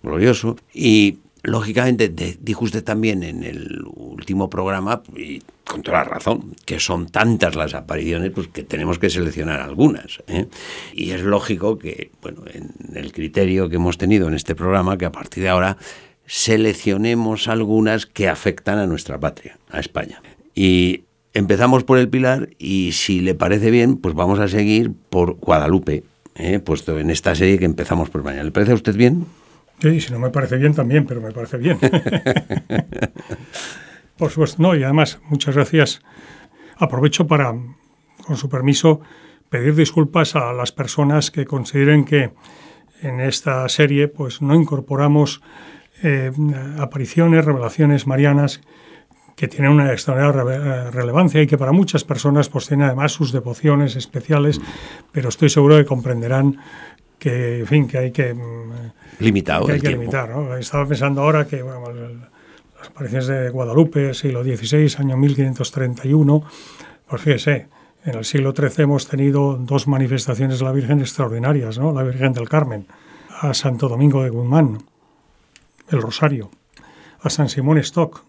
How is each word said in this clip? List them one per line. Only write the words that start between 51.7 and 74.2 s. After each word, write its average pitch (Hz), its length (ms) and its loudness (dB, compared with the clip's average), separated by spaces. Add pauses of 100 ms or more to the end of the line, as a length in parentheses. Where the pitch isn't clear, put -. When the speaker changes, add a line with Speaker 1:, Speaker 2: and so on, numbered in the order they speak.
Speaker 2:
muchas 165 320 2
personas, 143 460 2
pues, - 180 -6
tienen 143 180 2
además 135 260 0
sus 143 200 -2
devociones 131 640 0
especiales, 143 640 0
Speaker 1:
Mm. - 40 -10 (480)
Speaker 2:
pero 123 180 -2
estoy 143 200 2
seguro 147 280 8
que 147 80 6
comprenderán 127 720 0 (600)
que, 120 420 -2
en 113 80 -6
fin, 147 200 4
que 131 100 -6
hay 127 140 -2
que, 123 240 -2
mm, 117 840 -14
Speaker 1:
Limitado 98 460 2
Speaker 2:
que 147 80 2
hay - 40 2
Speaker 1:
el 139 40 0
Speaker 2:
que 147 80 0
Speaker 1:
tiempo. 123 140 -2
Speaker 2:
limitar, 120 260 -4
¿no? 131 280 -6
Estaba 143 300 -4
pensando 139 340 0
ahora 151 260 2
que, 143 140 -8
bueno, 127 280 -12
el, 120 80 -12
el, 117 200 -14 (600)
las - 100 -20
apariciones 127 380 -4
de 131 240 -2
Guadalupe, 135 640 2
siglo 127 280 -4
dieciséis, 131 560 2
año 135 180 0
mil 139 180 4
quinientos 135 360 -2
treinta 127 360 -4
y 135 60 2
uno, 151 300 6 (640)
pues - 140 -8
fíjese, 139 460 0 (380)
en 135 120 -4
el 113 80 -8
siglo 139 280 0
trece 143 300 0
hemos 143 240 2
tenido 139 480 2
dos 127 320 -2
manifestaciones 131 680 0
de 131 80 -2
la 131 60 -2
Virgen 135 280 2
extraordinarias, 120 800 -2
¿no? 147 160 0
La 135 80 -2
Virgen 131 320 0
del 117 160 -6
Carmen, 123 380 -2 (520)
a 143 140 -2
Santo 127 340 -2
Domingo 135 360 2